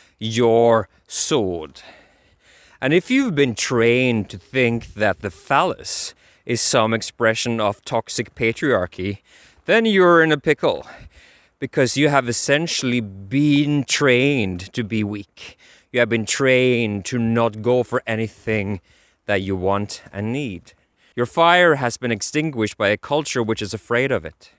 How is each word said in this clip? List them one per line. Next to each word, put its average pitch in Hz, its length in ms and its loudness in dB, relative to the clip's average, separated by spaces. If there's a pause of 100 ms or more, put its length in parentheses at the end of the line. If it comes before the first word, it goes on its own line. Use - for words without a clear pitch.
(220)
your 113 640 2 (200)
sword. 90 760 -4 (960)
And 135 140 0
if - 160 0
you've 254 260 0
been 135 200 2
trained 117 760 2
to 104 80 -14
think 117 560 -2
that 104 280 0
the 101 100 -6
phallus - 800 -4 (320)
is 120 160 -2
some 113 320 2
expression 113 640 -2
of 104 240 -4
toxic - 520 -6
patriarchy, 101 840 -2 (460)
then 226 200 2
you're 180 380 6
in 160 80 2
a 151 60 2
pickle, 139 480 -2 (760)
because 135 380 -2
you 147 120 2
have 135 200 2
essentially 135 720 -2
been 139 840 0
trained 123 920 0
to 123 100 -2
be 107 200 -2
weak. - 540 -10 (340)
You 123 80 0
have 117 100 2
been 113 160 0
trained 123 800 2
to 123 120 -4
not 113 440 0
go 120 220 2
for 123 220 -4
anything 107 760 -4 (460)
that 101 160 0
you 95 140 -4
want 98 460 -2 (120)
and 107 180 -6
need. 123 420 -8 (420)
Your 120 100 -2
fire 170 500 4
has 127 220 -2
been 120 140 -4
extinguished 120 640 -2
by 101 120 2
a 104 80 2
culture 143 460 -2
which 110 180 -2
is 101 120 -6
afraid 120 380 -2
of 98 120 -2
it. - 340 -18